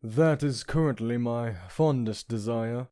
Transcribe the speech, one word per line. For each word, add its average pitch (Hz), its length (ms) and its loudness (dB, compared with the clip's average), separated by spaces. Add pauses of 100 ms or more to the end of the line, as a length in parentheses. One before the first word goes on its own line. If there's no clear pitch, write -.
That 147 400 4
is 139 200 0
currently 120 540 0
my 117 380 -2 (140)
fondest 127 580 0
desire. 117 640 -2